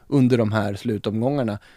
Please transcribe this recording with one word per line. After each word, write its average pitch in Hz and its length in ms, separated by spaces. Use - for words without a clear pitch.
under 127 320
de 107 140
här 104 220
slutomgångarna. 110 840